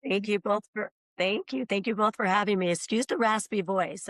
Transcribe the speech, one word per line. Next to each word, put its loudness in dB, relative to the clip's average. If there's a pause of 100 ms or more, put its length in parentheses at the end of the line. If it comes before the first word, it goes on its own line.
Thank -2
you 2
both 0 (100)
for, -6 (260)
thank -2
you. -2
Thank -2
you 0
both 2
for -4
having 2
me. 2
Excuse 0
the -4
raspy 0
voice. -2